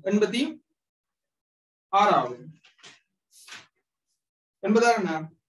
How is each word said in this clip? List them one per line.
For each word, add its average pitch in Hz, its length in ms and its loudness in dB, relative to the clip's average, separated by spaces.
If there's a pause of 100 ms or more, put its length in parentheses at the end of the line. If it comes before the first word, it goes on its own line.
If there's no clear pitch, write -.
எண்பத்தி 208 560 -2 (1300)
ஆறாவது. 185 600 0 (2000)
எண்பத்தாறு 226 380 2
என்ன? 160 340 -6 (180)